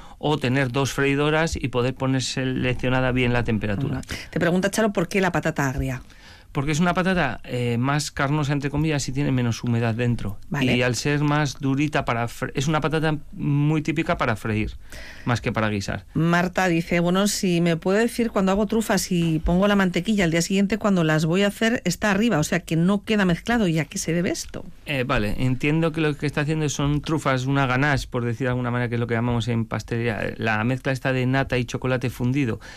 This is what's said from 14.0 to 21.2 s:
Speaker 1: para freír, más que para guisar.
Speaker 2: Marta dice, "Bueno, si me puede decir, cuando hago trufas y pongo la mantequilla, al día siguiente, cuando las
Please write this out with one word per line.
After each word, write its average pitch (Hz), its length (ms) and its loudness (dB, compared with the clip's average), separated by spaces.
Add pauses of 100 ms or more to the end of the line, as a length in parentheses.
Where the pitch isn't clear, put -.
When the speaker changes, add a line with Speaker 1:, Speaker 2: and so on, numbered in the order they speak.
Speaker 1:
para 123 180 0
freír, 107 340 -2 (540)
más 120 160 0
que 123 100 -2
para 110 180 0
guisar. 101 360 -4 (100)
Speaker 2:
Marta 175 540 2
dice, 170 320 0
"Bueno, 185 260 2
si 180 340 0
me 170 160 2
puede 190 260 0
decir, 233 280 0
cuando 190 220 2
hago 208 140 2
trufas 220 440 0
y 165 300 2
pongo 180 260 2
la 208 80 4
mantequilla, 190 480 2
al 165 80 2
día 165 120 2
siguiente, 196 360 2
cuando 196 240 2
las 156 240 2